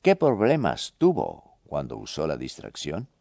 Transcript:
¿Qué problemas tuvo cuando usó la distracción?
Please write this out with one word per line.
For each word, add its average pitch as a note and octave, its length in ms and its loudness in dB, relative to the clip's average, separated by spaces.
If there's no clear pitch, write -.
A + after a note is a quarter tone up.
¿Qué F#3+ 140 6
problemas A#2+ 800 2
tuvo A#2+ 680 0
cuando C2 280 -6
usó A1 300 -6
la D2+ 100 -2
distracción? D2 720 -10